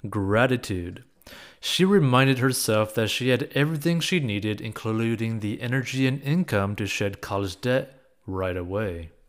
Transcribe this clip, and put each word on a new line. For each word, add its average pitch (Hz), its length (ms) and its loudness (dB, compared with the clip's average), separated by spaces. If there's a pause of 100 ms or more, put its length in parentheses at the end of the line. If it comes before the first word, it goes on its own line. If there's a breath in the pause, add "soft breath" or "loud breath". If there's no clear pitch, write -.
Gratitude. 101 960 0 (560 loud breath)
She - 240 2
reminded 135 540 6
herself 113 560 2
that 110 160 2
she 123 180 -2
had 120 260 0
everything 160 460 0
she 180 180 0
needed, 107 440 -2
including 113 800 -2
the 104 200 -4
energy 127 460 0
and 139 160 0
income 117 540 0
to 104 100 -4
shed 101 340 -4
college 98 400 -4
debt 127 320 -2 (340)
right 92 300 -4
away. 87 540 -6 (180)